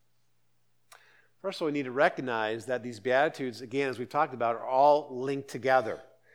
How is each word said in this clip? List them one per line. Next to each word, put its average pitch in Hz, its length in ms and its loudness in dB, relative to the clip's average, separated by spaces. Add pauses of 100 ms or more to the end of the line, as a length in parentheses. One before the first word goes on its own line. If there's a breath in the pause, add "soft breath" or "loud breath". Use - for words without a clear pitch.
(1400 soft breath)
First 190 160 -6
of 185 60 -4
all, - 40 0
we 147 40 0
need 143 140 -2
to 127 60 -6
recognize 117 760 0
that 123 160 -4
these 120 160 -10
Beatitudes, 131 600 0
again, 135 280 -2
as 120 80 -6
we've 120 100 -6
talked 147 280 -2
about, 117 200 0
are 113 120 -8
all 147 440 4
linked 135 360 -4
together. 123 540 0 (340 soft breath)